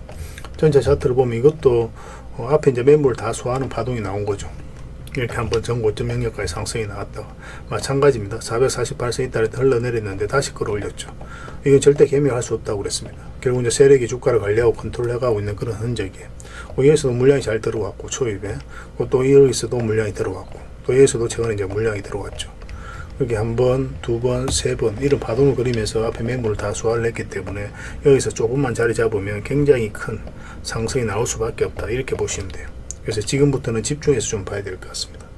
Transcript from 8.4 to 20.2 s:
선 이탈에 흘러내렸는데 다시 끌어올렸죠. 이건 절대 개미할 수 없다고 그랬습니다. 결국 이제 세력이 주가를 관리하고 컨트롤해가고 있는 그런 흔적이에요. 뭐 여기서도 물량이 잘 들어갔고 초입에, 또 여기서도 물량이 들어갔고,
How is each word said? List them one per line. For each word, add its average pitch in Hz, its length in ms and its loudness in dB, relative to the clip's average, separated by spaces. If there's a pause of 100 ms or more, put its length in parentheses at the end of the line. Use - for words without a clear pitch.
선 127 140 -2
이탈에 117 260 0
흘러내렸는데 117 760 0
다시 139 260 0
끌어올렸죠. - 580 -6 (540)
이건 139 160 8
절대 143 240 8
개미할 135 380 2
수 - 100 -6
없다고 110 240 -4
그랬습니다. - 400 -6 (240)
결국 127 200 2
이제 120 100 0
세력이 139 360 8
주가를 120 340 2
관리하고 107 320 4
컨트롤해가고 120 680 -2
있는 104 160 -4
그런 117 180 -4
흔적이에요. 107 540 -6 (480)
뭐 131 100 4
여기서도 143 300 6
물량이 131 260 6
잘 110 180 -2
들어갔고 110 500 -6
초입에, 104 460 -4 (540)
또 135 340 8
여기서도 123 320 2
물량이 110 380 0
들어갔고, - 460 -8 (260)